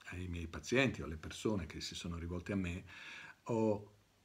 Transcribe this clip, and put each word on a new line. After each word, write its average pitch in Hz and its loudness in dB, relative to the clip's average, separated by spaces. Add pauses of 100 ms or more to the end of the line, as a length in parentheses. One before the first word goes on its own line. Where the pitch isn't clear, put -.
(100)
ai 90 -4
miei 85 -2
pazienti 113 4
o - -4
alle 80 -4
persone 85 0
che 78 -8
si - -6
sono 87 -4
rivolte 87 -4
a 101 2
me, 92 0 (600)
ho, 110 4 (320)